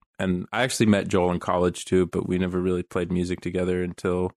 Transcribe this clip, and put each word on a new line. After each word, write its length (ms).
and 320
I 120
actually 240
met 200
Joel 240
in 80
college 460
too, 220
but 200
we 120
never 220
really 220
played 280
music 300
together 420
until 540